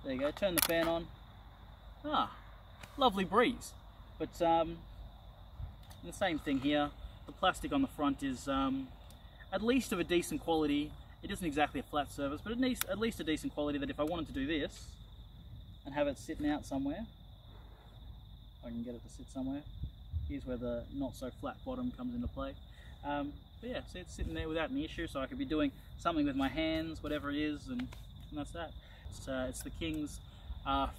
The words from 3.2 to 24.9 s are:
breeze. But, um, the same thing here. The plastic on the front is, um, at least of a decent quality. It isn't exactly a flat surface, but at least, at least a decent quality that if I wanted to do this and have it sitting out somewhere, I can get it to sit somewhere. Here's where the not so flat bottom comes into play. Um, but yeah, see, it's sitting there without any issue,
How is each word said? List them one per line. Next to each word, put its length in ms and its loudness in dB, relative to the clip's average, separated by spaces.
breeze. 480 6
But, 240 -2
um, 360 6
the 100 -8
same 260 4
thing 220 4
here. 280 6
The 80 -12
plastic 400 4
on 80 6
the 80 4
front 340 2
is, 240 -2
um, 400 2
at 100 2
least 300 4
of 80 2
a 40 4
decent 380 4
quality. 500 4
It 100 -6
isn't 140 -2
exactly 360 4
a 20 -4
flat 280 0
surface, 300 -2
but 120 -2
at 60 -2
least, 300 4
at 80 2
least 220 2
a 40 -2
decent 300 2
quality 240 2
that 120 0
if 100 -4
I 40 6
wanted 240 0
to 60 -8
do 140 0
this 400 0
and 80 -6
have 140 4
it 100 0
sitting 320 0
out 160 0
somewhere, 400 0
I 40 -6
can 140 -2
get 120 -4
it 80 -10
to 60 -14
sit 220 -12
somewhere. 300 -2
Here's 160 -4
where 120 -2
the 260 0
not 220 -2
so 140 -6
flat 240 -4
bottom 260 0
comes 240 -4
into 120 0
play. 260 -2
Um, 280 0
but 100 -8
yeah, 120 -2
see, 80 -6
it's 140 -10
sitting 200 -2
there 140 0
without 240 2
any 140 0
issue, 220 -2